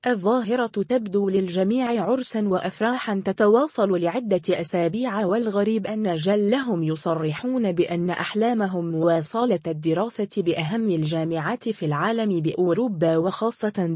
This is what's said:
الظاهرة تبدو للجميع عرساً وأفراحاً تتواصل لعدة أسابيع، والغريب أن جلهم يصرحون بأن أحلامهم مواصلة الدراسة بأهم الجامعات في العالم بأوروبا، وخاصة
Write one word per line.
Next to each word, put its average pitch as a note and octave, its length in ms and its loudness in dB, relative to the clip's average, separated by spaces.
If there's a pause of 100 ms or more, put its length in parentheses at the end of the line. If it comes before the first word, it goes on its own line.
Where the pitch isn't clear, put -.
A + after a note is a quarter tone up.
الظاهرة A#3 600 2
تبدو G3+ 600 0
للجميع G3 720 0
عرساً A3 460 0
وأفراحاً G3 760 -2
تتواصل G#3 760 4
لعدة F#3 500 0
أسابيع، F#3+ 760 -2
والغريب G#3 600 0
أن G#3+ 280 -2
جلهم G3+ 680 0
يصرحون D#3+ 920 -2
بأن F3 380 0
أحلامهم G3+ 800 0
مواصلة E3+ 760 2
الدراسة E3 680 -2
بأهم F#3 540 0
الجامعات D#3+ 760 -2
في G#3 180 -4
العالم F#3+ 540 0
بأوروبا، E3+ 760 2
وخاصة G#3 800 -2